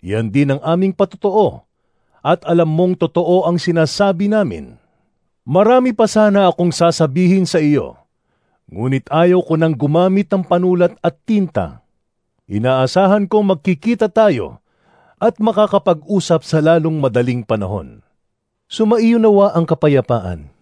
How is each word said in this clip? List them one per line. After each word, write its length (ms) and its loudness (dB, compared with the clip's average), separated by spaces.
Iyan 320 -4
din 240 0
ang 80 -8
aming 320 -2
patotoo, 720 -2
at 240 0
alam 240 0
mong 240 0
totoo 480 0
ang 160 0
sinasabi 720 0
namin. 480 -4
Marami 480 2
pa 160 0
sana 400 2
akong 240 0
sasabihin 720 0
sa 160 -2
iyo, 400 -2
ngunit 400 -4
ayaw 320 2
ko 160 -2
nang 160 0
gumamit 560 0
ng 80 0
panulat 640 0
at 240 -4
tinta. 560 -4
Inaasahan 800 0
kong 280 0
magkikita 520 -2
tayo 560 0
at 240 -2
makakapag-usap 1040 0
sa 160 -2
lalong 400 0
madaling 400 -2
panahon. 640 -8
Sumaiyo 480 2
nawa 400 4
ang 80 2
kapayapaan. 960 -2